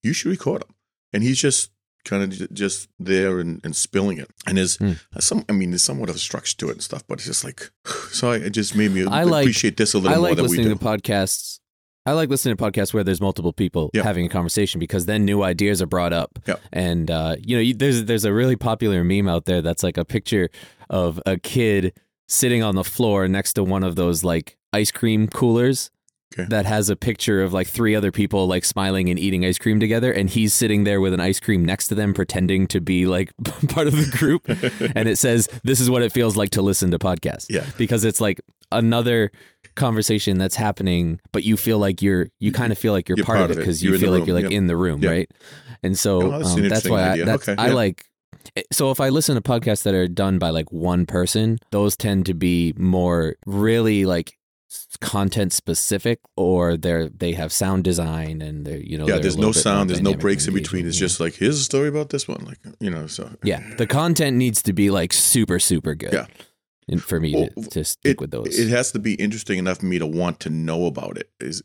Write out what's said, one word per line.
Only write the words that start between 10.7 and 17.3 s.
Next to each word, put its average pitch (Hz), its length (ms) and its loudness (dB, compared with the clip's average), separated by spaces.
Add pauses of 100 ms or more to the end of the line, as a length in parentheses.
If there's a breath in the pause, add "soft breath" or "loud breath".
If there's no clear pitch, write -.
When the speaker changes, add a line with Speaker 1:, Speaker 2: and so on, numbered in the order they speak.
Speaker 2:
to - 60 -4
podcasts. 101 760 -2 (460)
I 131 60 0
like 160 180 2
listening 127 280 0
to - 40 -8
podcasts 104 320 0
where 104 120 2
there's 92 160 0
multiple 87 320 0
people 87 400 -2
Speaker 1:
Yeah. 107 100 2
Speaker 2:
having 90 220 0
a 85 40 -4
conversation 92 520 -2
because 85 240 -2
then 107 180 0
new 101 200 2
ideas 95 380 0
are 90 60 0
brought 87 240 0
up. 85 340 -4
Speaker 1:
Yeah. 92 100 -2 (180 loud breath)
Speaker 2:
And, 85 360 -2
uh, 80 300 -2